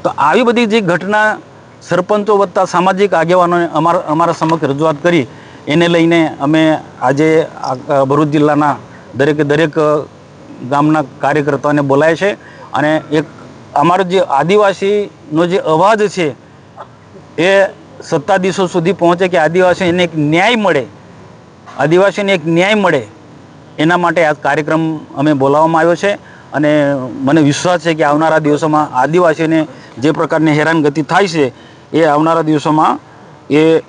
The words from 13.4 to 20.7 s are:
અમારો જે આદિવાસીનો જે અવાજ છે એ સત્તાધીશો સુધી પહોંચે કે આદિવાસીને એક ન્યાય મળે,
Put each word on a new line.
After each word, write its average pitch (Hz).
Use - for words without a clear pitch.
અમારો 170
જે 185
આદિવાસીનો 196
જે 175
અવાજ 196
છે 175
એ 196
સત્તાધીશો 185
સુધી 180
પહોંચે 175
કે 180
આદિવાસીને 175
એક 175
ન્યાય 170
મળે, 170